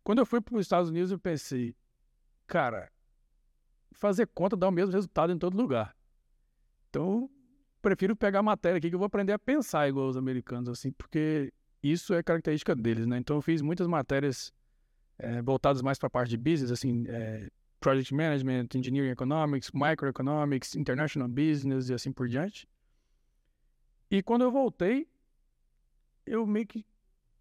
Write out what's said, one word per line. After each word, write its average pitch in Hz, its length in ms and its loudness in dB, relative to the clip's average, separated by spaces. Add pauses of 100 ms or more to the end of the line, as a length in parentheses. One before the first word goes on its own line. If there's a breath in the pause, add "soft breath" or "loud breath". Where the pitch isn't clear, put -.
quando 214 160 2
eu 240 60 6
fui 240 160 0
pros 226 180 -4
Estados 175 300 2
Unidos, 175 200 -2
eu 190 80 -4
pensei, 131 560 -4 (720)
cara, 117 460 -2 (1000)
fazer 202 360 2
conta 196 280 0
dá 185 120 2
o 196 40 4
mesmo 180 220 2
resultado 175 380 2
em 175 60 0
todo 180 200 0
lugar. 131 380 0 (920)
Então, 214 400 -2 (520)
prefiro 196 340 4
pegar 196 240 2
a 208 40 4
matéria 190 340 2
aqui 165 120 0
que 175 60 -4
eu 180 40 0
vou 196 60 0
aprender 202 280 0
a 208 60 -2
pensar 214 480 0
igual 135 200 0
os 127 100 -2
americanos, 123 520 -4
assim, 123 220 -6
porque 151 600 -2 (280)
isso 170 320 2
é 170 80 2
característica 160 540 0
deles, 113 300 0
né? 123 120 0
Então, 147 200 -2
eu 147 40 0
fiz 160 200 2
muitas 170 260 0
matérias, 139 640 0 (680)
eh, 120 240 -6
voltadas 135 400 2
mais 135 160 0
pra 131 120 -2
parte 123 200 0
de 117 80 -2
business, 135 340 0
assim, 120 360 -2
eh, 110 420 -8 (300)
project 135 340 2
management, 135 640 0
engineering 131 360 0
economics, 139 640 -2
microeconomics, 143 1000 -2
international 139 540 -2
business 135 600 0
e 127 40 0
assim 127 180 -4
por 127 160 -4
diante. 143 400 -4 (1400)
E 196 100 2
quando 233 200 2
eu 254 100 4
voltei, 254 560 0 (1160)
eu 220 200 -2
meio 208 220 -2
que - 180 -12 (560)